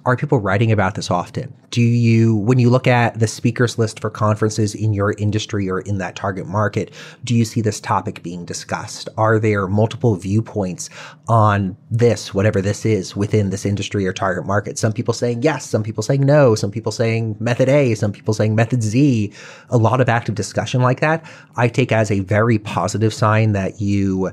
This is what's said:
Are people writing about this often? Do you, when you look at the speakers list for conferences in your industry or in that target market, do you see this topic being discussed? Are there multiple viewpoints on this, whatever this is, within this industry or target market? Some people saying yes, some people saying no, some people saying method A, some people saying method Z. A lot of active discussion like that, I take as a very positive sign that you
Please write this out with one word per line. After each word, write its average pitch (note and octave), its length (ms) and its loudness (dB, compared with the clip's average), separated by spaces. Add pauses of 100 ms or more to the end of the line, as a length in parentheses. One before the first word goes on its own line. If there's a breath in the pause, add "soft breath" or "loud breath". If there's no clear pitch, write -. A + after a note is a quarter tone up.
Are B2 120 2
people D3 240 0
writing G#2 320 2
about G2 240 2
this E2+ 140 -6
often? - 440 -4 (160)
Do A#2 100 -2
you, A2+ 560 4
when A#2 220 2
you A#2+ 100 6
look B2+ 180 2
at A#2+ 320 2
the A2 100 2
speakers - 500 -2
list A2 220 -2
for G#2+ 100 -4
conferences G#2+ 640 0
in G#2+ 180 -2
your G2+ 200 0
industry G#2 580 -2
or F#2 100 -4
in G2 180 -6
that F2 180 -6
target F#2+ 300 -6
market, G2+ 460 -2 (320 loud breath)
do A#2+ 100 -2
you A#2 120 4
see A#2 160 -4
this G#2+ 180 -2
topic F#2+ 420 -4
being F2 220 -12
discussed? - 720 -10
Are A2 220 2
there G#2 300 0
multiple A2 480 0
viewpoints F#2+ 760 -4 (380 loud breath)
on G#2 480 2 (140)
this, A#2 440 0
whatever G2 260 2
this G#2 240 -4
is, G#2 320 -2
within G#2 340 0
this F#2+ 140 -6
industry G2+ 420 -2
or F#2 60 -2
target F#2+ 320 -2
market? G2+ 340 -2
Some A2 140 0
people A2+ 220 -2
saying A#2+ 280 -4
yes, D3+ 220 0
some G#2+ 200 -2
people A2 180 -8
saying C#3 240 0
no, C#3 300 6
some G#2 160 -2
people A2 200 -6
saying A2+ 480 -2
method A#2+ 300 0
A, C3+ 240 4
some G2+ 180 -2
people - 220 -4
saying G#2+ 200 0
method A#2 280 0
Z. A2+ 500 2 (380 loud breath)
A B2 80 2
lot A2+ 220 2
of A#2+ 100 2
active A2+ 240 -2
discussion G#2+ 480 -4
like B2+ 180 2
that, D#3+ 240 0 (320 loud breath)
I B2 120 2
take B2+ 240 0
as A2 180 2
a G2+ 100 0
very G#2+ 380 2
positive G#2 560 -2
sign A2 380 2
that G2 280 -2
you G2 520 0